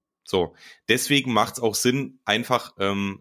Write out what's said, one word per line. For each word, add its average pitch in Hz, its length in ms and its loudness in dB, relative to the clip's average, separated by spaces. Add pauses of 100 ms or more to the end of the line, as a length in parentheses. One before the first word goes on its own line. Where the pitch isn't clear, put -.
(240)
So, 87 320 -2 (320)
deswegen 127 460 2
macht's 113 260 2
auch 113 160 0
Sinn, 127 480 0
einfach, 117 560 -2
ähm, 98 420 -2